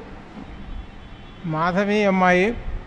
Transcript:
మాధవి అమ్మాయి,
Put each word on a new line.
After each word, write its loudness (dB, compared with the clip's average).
మాధవి 2
అమ్మాయి, 6